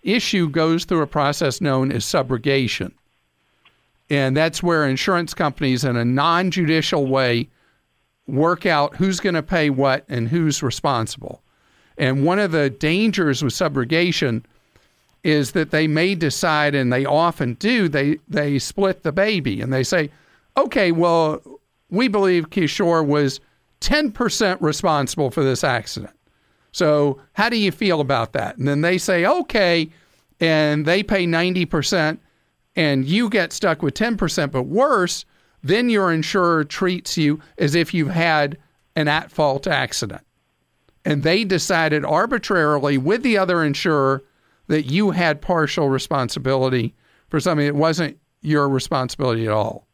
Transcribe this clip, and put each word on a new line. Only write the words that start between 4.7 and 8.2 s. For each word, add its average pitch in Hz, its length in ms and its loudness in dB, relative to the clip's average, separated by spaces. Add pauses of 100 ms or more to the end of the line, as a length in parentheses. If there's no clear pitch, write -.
insurance 170 460 -2
companies 135 500 -2
in 127 120 0
a 117 100 0
non-judicial 160 1000 0
way 127 420 0 (760)